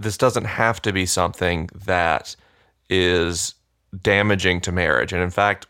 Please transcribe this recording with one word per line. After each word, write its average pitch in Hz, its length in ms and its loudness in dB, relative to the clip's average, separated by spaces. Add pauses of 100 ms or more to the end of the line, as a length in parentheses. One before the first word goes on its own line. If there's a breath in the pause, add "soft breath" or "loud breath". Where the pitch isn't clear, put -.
this 104 160 -6
doesn't 123 300 2
have 110 340 0
to 107 120 -2
be 92 120 0
something 87 680 -2
that 87 600 0 (540 soft breath)
is 87 680 0 (480)
damaging 98 580 2
to 90 120 -6
marriage. 80 400 0
And 90 100 -2
in 90 80 -2
fact, 101 400 0